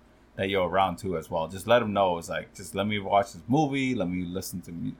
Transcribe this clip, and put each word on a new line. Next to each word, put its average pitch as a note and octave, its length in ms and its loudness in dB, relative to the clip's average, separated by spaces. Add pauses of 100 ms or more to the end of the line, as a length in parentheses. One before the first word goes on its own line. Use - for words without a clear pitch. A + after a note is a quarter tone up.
(360)
that G2 120 -2
you're F#2+ 180 2
around F2+ 300 2
too F2+ 220 -4
as D#2+ 120 -10
well. E2 180 -2
Just F#2 180 -12
let A#2+ 140 6
them G#2+ 120 0
know. G2 260 4
It's E2 120 -10
like, - 240 -8
"Just F#2+ 200 -14
let G2 140 0
me G#2+ 100 -2
watch G2 360 2
this E2+ 120 -16
movie. C3+ 480 2
Let F#2 140 0
me F2+ 160 -2
listen F2+ 380 -8
to F2 100 -16
mu-, F#2 280 -6